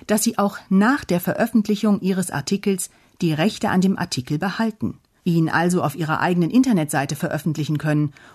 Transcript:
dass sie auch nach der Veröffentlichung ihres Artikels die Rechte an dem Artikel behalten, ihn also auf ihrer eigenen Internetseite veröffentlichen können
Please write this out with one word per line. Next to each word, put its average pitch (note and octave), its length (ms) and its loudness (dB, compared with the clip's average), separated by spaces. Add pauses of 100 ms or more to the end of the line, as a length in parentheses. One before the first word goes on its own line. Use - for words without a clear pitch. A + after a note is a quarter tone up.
dass G#3+ 180 0
sie A#3 140 -2
auch G3+ 220 -2 (100)
nach G3+ 360 4
der F3 140 0
Veröffentlichung G#3 800 0
ihres F#3 280 -2
Artikels G3 640 -4 (280)
die E3 140 2
Rechte F#3+ 360 0
an F#3 120 2
dem F#3+ 160 2
Artikel C3 400 -4
behalten, G3+ 640 -4 (240)
ihn E3+ 260 2
also F3 320 2
auf C#3+ 140 -2
ihrer D#3 240 -2
eigenen F3 320 2
Internetseite D#3 640 2
veröffentlichen D3+ 640 -2
können D3+ 340 0 (220)